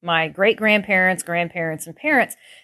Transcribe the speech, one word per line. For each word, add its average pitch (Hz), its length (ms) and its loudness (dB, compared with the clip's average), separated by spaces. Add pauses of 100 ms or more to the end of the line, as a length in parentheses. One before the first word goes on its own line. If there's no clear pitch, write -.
my 165 280 -2
great-grandparents, 196 960 2
grandparents, 170 640 -4
and 160 80 -18
parents, 269 400 0 (280)